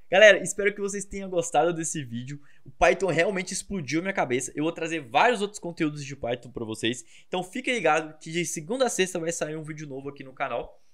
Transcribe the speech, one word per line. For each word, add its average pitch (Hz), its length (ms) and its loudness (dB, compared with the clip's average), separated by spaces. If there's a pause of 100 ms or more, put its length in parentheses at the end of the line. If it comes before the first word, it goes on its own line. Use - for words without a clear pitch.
(100)
galera, 196 280 10
espero 202 340 0
que 202 80 -10
vocês 196 240 -4
tenham 196 240 -10
gostado 170 440 2
desse 160 320 -4
vídeo. 123 360 -10 (240)
O 139 60 -18
Python 180 360 4
realmente 180 460 0
explodiu 160 480 -4
minha 190 120 -4
cabeça. 135 440 -2
Eu 147 80 -2
vou 165 80 0
trazer 160 280 -4
vários 165 400 4
outros 202 200 -6
conteúdos 151 440 -4
de 139 120 -12
Python 123 340 -6
pra 117 140 -8
vocês. 110 400 -2 (240)
Então 180 140 -4
fique 254 300 -4
ligado 156 460 2
que 160 140 -14
de 170 120 0
segunda 190 420 -2
a - 20 2
sexta 185 300 0
vai 165 140 -2
sair 156 240 -4
um 160 60 -8
vídeo 156 240 -10
novo 135 220 -10
aqui 139 160 -14
no 131 80 -18
canal. 131 480 -6 (140)